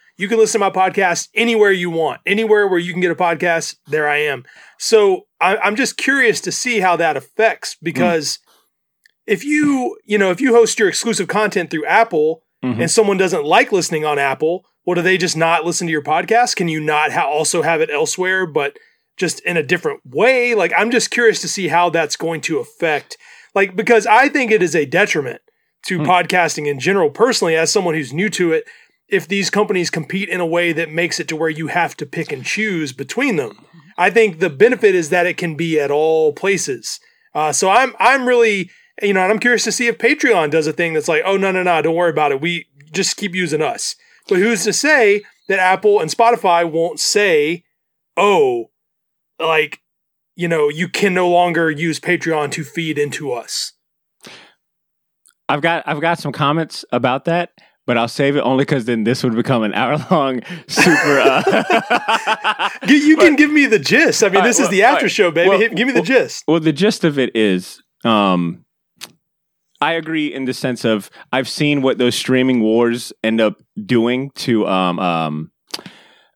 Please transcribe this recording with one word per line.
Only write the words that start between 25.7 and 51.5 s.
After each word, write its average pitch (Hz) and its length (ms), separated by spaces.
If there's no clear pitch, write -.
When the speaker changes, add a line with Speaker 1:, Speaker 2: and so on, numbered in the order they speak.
Speaker 1:
to 185 100
Speaker 2:
Hmm. 156 80
Speaker 1:
podcasting 175 600
in 143 140
general, 170 300
personally, 202 440
as 160 160
someone 180 260
who's 135 180
new 190 160
to 175 220
it, 156 120
if 156 180
these 196 220
companies 196 400
compete 180 400
in 180 100
a 175 60
way 170 260
that 156 180
makes 170 300
it - 80
to 165 80
where 160 140
you 156 160
have 170 320
to 147 80
pick 151 260
and 131 140
choose 170 480
between 208 420
them. 127 220
I 180 100
think 202 320
the 185 80
benefit 196 460
is 160 160
that 175 160
it 180 100
can 170 180
be 160 240
at 143 120
all 156 420
places. 170 640
Uh, 156 180
so 190 160
I'm, 247 320
I'm 254 260
really 220 440
you 202 100
know, 190 100
and 185 100
I'm 220 80
curious 240 240
to 220 80
see 240 160
if 226 100
Patreon 233 520
does 156 160
a 160 60
thing 165 220
that's 151 140
like, 160 160
"Oh, 196 120
no, 190 140
no, 185 120
no, 170 200
don't 165 140
worry 175 140
about 147 220
it. 135 80
We 170 260
just 185 240
keep 190 180
using 156 280
us." - 340
But 185 100
who's 208 260
to 202 80
say 226 500
that 190 100
Apple 190 420
and 160 100
Spotify 180 600
won't 165 300
say, 175 640
"Oh, 147 500
like, 160 400
you 170 120
know, 151 200
you 160 200
can 196 240
no 180 160
longer 175 420